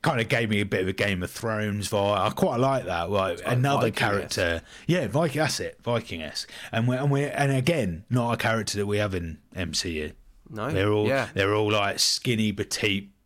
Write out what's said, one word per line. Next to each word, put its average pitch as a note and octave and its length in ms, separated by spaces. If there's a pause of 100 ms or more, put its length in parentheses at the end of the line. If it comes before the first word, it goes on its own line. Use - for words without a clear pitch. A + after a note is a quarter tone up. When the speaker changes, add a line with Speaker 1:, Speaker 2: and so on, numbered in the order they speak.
Speaker 1:
kind C#3+ 180
of G#2 80
gave A#2 200
me G#2 120
a G#2 40
bit G2 180
of F#2 60
a G2 40
Game F#2+ 320
of F2 80
Thrones G#2+ 580
vibe. G2+ 280
I G2+ 120
quite C3 300
like A2+ 240
that. F2 260
Like, F#2+ 240
Speaker 2:
It's - 80
like C3 100
Speaker 1:
another B2+ 380
Speaker 2:
Viking-esque. - 80
Speaker 1:
character, F#2 640 (240)
yeah, E3 220
Viking, D3+ 320
that's - 180
it, E2+ 240
Viking-esque. G2 680 (220)
And A2+ 160
we're, B2+ 120
and C#3+ 120
we're, C#3+ 240
and C#3+ 160
again, C3 580
not A#2 240
a A2 40
character A2+ 420
that G2+ 80
we G#2 120
have G#2 140
in E2+ 260 (180)
M E2 180
C - 160 (120)
U. D2+ 100 (360)
Speaker 2:
No. A2+ 220
Speaker 1:
They're G2+ 220
all, G#2+ 160
Speaker 2:
Yeah. C3 260
Speaker 1:
they're G2 200
all, G#2+ 180
like, G2+ 260
skinny, A2 540
petite, G2+ 560 (180)